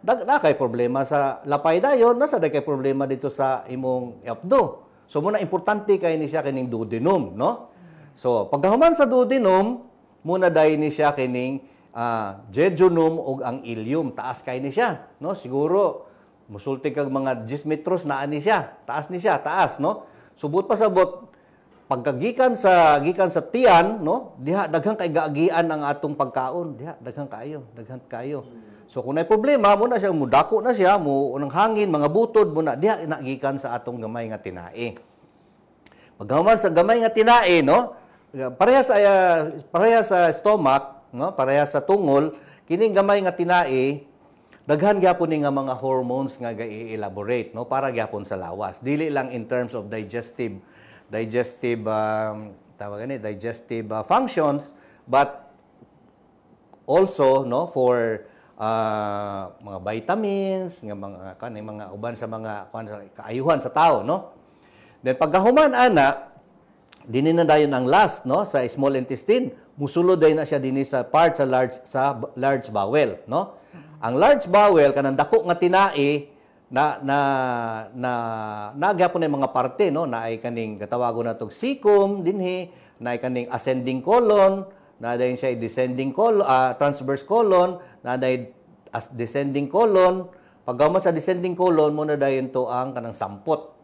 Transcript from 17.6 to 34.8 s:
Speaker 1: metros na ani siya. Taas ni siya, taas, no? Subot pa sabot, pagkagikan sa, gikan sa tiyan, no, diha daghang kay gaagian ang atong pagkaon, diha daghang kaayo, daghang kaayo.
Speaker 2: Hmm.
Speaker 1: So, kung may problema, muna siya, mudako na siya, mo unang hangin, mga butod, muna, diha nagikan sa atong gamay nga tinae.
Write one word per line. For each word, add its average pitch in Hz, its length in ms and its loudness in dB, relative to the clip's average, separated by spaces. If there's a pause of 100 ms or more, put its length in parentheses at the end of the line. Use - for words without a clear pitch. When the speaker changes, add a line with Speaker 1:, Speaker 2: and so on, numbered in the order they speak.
Speaker 1:
metros 156 400 -4
na 139 160 -4
ani 147 160 -6
siya. 190 320 -2 (160)
Taas 147 240 -8
ni 180 80 -8
siya, 180 160 0
taas, 151 400 -2
no? 175 320 -4 (280)
Subot 160 280 -2
pa 214 120 0
sabot, 185 560 0 (580)
pagkagikan 160 680 0
sa, 170 480 6
gikan 180 240 0
sa 170 160 -2
tiyan, 208 560 4
no, 185 400 -4
diha 175 240 -2
daghang 165 320 -2
kay 175 160 -4
gaagian 165 560 0
ang 156 160 -4
atong 143 320 -4
pagkaon, 139 600 -4
diha 147 240 -14
daghang 127 280 -12
kaayo, 139 320 -14 (160)
daghang 120 320 -18
kaayo. 131 360 -10
Speaker 2:
Hmm. 113 280 -20 (200)
Speaker 1:
So, 127 80 -6
kung 131 160 -4
may 165 80 2
problema, 214 480 4
muna 226 240 2
siya, 190 160 0
mudako 151 480 2
na 233 160 0
siya, 196 240 4
mo 139 320 -2
unang 139 160 -6
hangin, 208 400 0
mga 147 240 2
butod, 214 400 2
muna, 151 240 -2
diha 170 320 0
nagikan 135 480 -4
sa 135 160 -8
atong 120 280 -8
gamay 113 280 -8
nga 110 80 -10
tinae. 98 640 -10 (1200)